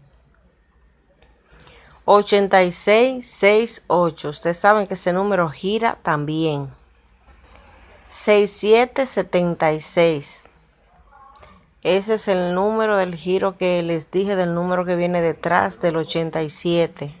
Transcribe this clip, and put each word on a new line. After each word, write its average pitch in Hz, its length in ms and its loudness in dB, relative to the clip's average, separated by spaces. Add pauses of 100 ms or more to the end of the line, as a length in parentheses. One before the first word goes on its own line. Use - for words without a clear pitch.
(2000)
Ochenta 202 560 4
y 180 100 2
seis 247 600 2
seis 214 560 2
ocho. 165 420 -2
Ustedes 170 300 -4
saben 208 260 4
que 190 100 -6
ese 180 180 -2
número 185 360 0
gira 214 540 -4
también. 151 680 -2 (1400)
Seis 208 460 2
siete 247 520 2
setenta 175 640 0
y 156 80 -4
seis. 160 680 -2 (1300)
Ese 196 300 0
es 214 140 -2
el 180 260 0
número 214 420 0
del 185 200 -2
giro 190 420 -2
que 180 240 0
les 165 300 -6
dije, 196 240 -2
del 175 180 0
número 180 320 -2
que 180 100 -2
viene 175 260 0
detrás 170 600 -2
del 165 160 0
ochenta 160 460 -4
y 151 80 -6
siete. 165 680 -2